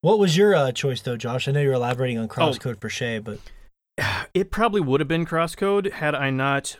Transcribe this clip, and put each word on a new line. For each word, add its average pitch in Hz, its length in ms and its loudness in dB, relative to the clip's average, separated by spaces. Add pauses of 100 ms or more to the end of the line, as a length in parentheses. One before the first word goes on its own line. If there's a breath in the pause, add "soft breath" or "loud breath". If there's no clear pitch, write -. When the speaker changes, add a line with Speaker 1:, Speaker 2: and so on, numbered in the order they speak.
Speaker 1:
What 208 180 4
was 180 180 4
your, 202 180 6
uh, 139 180 4
choice, 127 280 -2
though, 120 160 -6
Josh? 123 320 -4
I 135 40 0
know 143 80 2
you're 139 120 2
elaborating 123 460 0
on 113 60 -2
Speaker 2:
Oh. 110 40 -6
Speaker 1:
Crosscode 131 520 -2
for 110 80 -8
Shay, 117 300 -4
but 104 200 -10 (580 soft breath)
Speaker 2:
<sighs> 98 380 -4
It 190 160 0
probably 208 300 0
would 139 200 2
have 151 80 -2
been 165 160 0
Crosscode 185 680 -2
had 151 220 -2
I 135 160 -2
not 139 500 -2